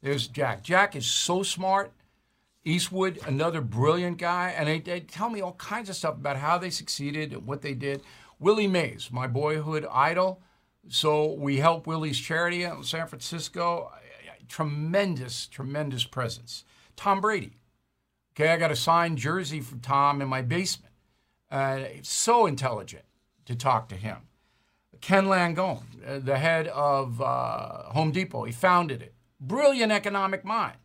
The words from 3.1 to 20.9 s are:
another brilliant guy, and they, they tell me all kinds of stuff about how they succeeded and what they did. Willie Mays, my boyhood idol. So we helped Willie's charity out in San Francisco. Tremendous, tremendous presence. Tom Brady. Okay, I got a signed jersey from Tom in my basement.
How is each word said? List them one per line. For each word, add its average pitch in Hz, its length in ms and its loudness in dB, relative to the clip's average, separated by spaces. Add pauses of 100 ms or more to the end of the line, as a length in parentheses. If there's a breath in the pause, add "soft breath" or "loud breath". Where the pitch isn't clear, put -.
another 156 340 0
brilliant 156 580 2
guy, 175 380 0
and 151 120 0
they, 160 100 0
they 175 220 -6
tell 185 300 -6
me 220 100 -6
all 180 140 -6
kinds 208 340 -8
of 185 80 -8
stuff 156 180 -2
about 143 220 -4
how 151 220 2
they 180 120 -4
succeeded 143 640 -6
and - 140 -12
what 143 160 -8
they 143 120 -6
did. 139 280 -4 (360 loud breath)
Willie 208 280 4
Mays, 175 440 0
my 123 160 -4
boyhood 151 640 -2
idol. 170 520 2 (460 soft breath)
So 151 440 2
we 139 240 0
helped 160 300 4
Willie's 156 320 -2
charity 175 460 -2
out 170 120 -6
in 135 80 -14
San 165 240 -4
Francisco. 170 840 -6 (580)
Tremendous, 156 960 -2
tremendous 135 580 -4
presence. - 600 -6 (300 soft breath)
Tom 196 260 2
Brady. 208 360 0 (800)
Okay, 156 180 4
I 170 60 2
got 165 120 2
a 147 60 -2
signed 165 420 4
jersey 156 420 -2
from 123 200 -12
Tom 139 400 4
in 139 80 -2
my 131 140 -2
basement. 165 500 -2 (580)